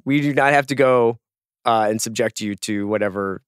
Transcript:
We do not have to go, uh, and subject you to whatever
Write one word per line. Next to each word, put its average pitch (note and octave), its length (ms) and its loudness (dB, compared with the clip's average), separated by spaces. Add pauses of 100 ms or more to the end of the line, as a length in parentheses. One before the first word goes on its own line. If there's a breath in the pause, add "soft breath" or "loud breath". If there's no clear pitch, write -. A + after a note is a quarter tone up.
We C#3+ 160 0
do C#3+ 120 0
not C#3 200 2
have C#3 140 2
to C#3 80 -4
go, B2 440 2 (460)
uh, A2+ 240 2
and A2 120 -2
subject A2 380 -4
you G#2 160 -6
to G2+ 320 -6
whatever G2+ 600 -4